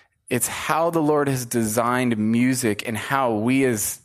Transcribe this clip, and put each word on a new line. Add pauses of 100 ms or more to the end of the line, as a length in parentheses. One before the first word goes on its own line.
(300)
it's
how
the
Lord
has
designed
music
and
how
we
as